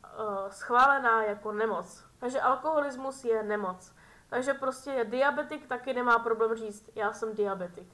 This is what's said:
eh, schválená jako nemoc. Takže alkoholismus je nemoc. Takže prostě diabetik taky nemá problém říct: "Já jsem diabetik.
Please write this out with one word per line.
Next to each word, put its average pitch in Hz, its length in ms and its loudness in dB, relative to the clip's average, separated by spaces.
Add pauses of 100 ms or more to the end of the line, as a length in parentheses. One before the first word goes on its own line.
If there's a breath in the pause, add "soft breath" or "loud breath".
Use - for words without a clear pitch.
eh, - 40 -20 (420)
schválená 247 720 4
jako 208 300 -4
nemoc. 208 520 -4 (140)
Takže 254 220 -2
alkoholismus 269 840 0
je 226 180 2
nemoc. 208 520 -6 (340 loud breath)
Takže 262 260 0
prostě 262 540 -4
diabetik 285 580 0
taky 254 280 -4
nemá 247 240 4
problém 226 380 2
říct: 220 380 -12
"Já 214 180 -2
jsem 220 220 -6
diabetik. 185 600 -4